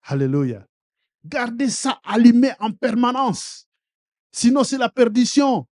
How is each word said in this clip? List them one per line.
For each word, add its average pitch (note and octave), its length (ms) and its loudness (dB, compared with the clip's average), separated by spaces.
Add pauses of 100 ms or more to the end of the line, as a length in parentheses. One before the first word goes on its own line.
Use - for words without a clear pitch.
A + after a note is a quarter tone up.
Alléluia. C3+ 600 -4 (560)
Gardez A#3+ 460 -6
ça - 340 -6
allumé A#3 560 4
en A3 140 -6
permanence. B3 960 -4 (640)
Sinon, B3+ 320 2
c'est C4+ 140 -4
la B3 100 0
perdition. A#3+ 880 0